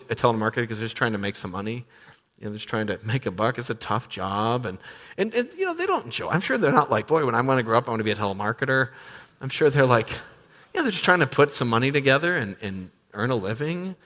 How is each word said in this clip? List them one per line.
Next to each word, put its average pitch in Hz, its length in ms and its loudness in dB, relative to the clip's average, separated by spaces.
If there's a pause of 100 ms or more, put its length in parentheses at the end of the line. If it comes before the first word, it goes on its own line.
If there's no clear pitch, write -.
a 113 60 -4
telemarketer 113 520 0
'cause 110 100 -8
they're 113 80 -6
just 110 100 -8
trying 120 160 0
to 107 60 -2
make 101 180 -6
some 95 160 -10
money. 110 340 -8 (540)
You - 60 -12
know, 104 60 -8
they're 107 60 -10
just - 120 -14
trying 107 180 -2
to 95 160 -4
make 110 220 -2
a 101 60 -4
buck. 107 260 0
It's 120 120 -6
a 117 60 -4
tough 110 320 -4
job. 107 580 -2
And, 95 120 -8 (400)
and, 214 160 -2
and, 247 240 -2
you 381 80 -2
know, 349 80 -2
they 339 120 -4
don't 359 200 0
enjoy, 87 240 -8
I'm 165 120 0
sure 262 160 0
they're 151 140 2
not 143 180 4
like, 110 180 0
"Boy, 156 180 2
when 117 100 2
I'm 120 100 2
gonna 131 180 2
grow 113 140 2
up, 123 120 0
I - 20 -2
wanna 110 140 -2
be 107 60 2
a 98 40 0
telemarketer." 110 760 -2 (500)
I'm 135 80 -8
sure 151 200 2
they're 135 160 6
like, 120 240 4 (640)
yeah, 349 100 0
they're 240 80 0
just 180 120 -4
trying 180 160 6
to 143 80 4
put 143 260 4
some 127 140 -2
money 120 240 2
together 143 460 2
and, 101 240 -4
and 95 300 -8 (220)
earn 107 160 -2
a 131 60 0
living 151 720 -4